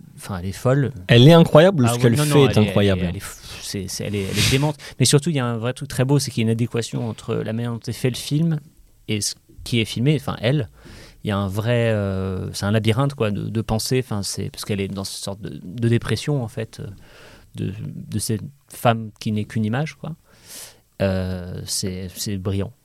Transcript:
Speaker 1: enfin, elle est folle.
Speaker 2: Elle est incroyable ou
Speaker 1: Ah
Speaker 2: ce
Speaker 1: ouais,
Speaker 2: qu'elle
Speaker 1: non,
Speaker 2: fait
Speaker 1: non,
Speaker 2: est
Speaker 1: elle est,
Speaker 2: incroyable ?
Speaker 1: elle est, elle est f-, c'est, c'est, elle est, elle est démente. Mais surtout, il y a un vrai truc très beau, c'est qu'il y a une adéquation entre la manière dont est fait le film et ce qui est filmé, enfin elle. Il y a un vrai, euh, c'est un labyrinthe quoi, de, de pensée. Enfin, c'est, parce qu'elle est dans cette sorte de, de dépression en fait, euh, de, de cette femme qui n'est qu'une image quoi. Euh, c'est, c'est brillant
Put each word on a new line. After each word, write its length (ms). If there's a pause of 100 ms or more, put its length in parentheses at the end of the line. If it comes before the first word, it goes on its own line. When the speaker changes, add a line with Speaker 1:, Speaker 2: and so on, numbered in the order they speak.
(180)
Speaker 1:
enfin, 220
elle 80
est 40
folle. 400 (160)
Speaker 2:
Elle 200
est 60
incroyable 500
ou 40
Speaker 1:
Ah 40
Speaker 2:
ce 40
Speaker 1:
ouais, 60
Speaker 2:
qu'elle 160
Speaker 1:
non, 60
Speaker 2:
fait 60
Speaker 1:
non, 60 (120)
Speaker 2:
est 100
Speaker 1:
elle 60
est, 40
Speaker 2:
incroyable ? 340
Speaker 1:
elle 60
est, 40
elle 40
est 40
f-, 180 (240)
c'est, 260
c'est, 160
elle 120
est, 140
elle 80
est 140
démente. 240 (240)
Mais 60
surtout, 240
il 80
y 20
a 60
un 120
vrai 160
truc 140
très 160
beau, 160
c'est 120
qu'il 100
y 40
a 20
une 40
adéquation 580
entre 260
la 180
manière 180
dont 160
est 60
fait 160
le 80
film 420 (480)
et 140
ce 140 (280)
qui 160
est 60
filmé, 340
enfin 220
elle. 280 (540)
Il 60
y 20
a 60
un 100
vrai, 440
euh, 640
c'est 120
un 60
labyrinthe 440
quoi, 160
de, 180
de 120
pensée. 420
Enfin, 180
c'est, 280
parce 160
qu'elle 160
est 80
dans 160
cette 180
sorte 180
de, 220
de 260
dépression 540
en 60
fait, 320
euh, 60 (680)
de, 240
de 400
cette 220 (280)
femme 500
qui 120
n'est 140
qu'une 200
image 300
quoi. 160 (920)
Euh, 640
c'est, 500
c'est 220
brillant 340 (140)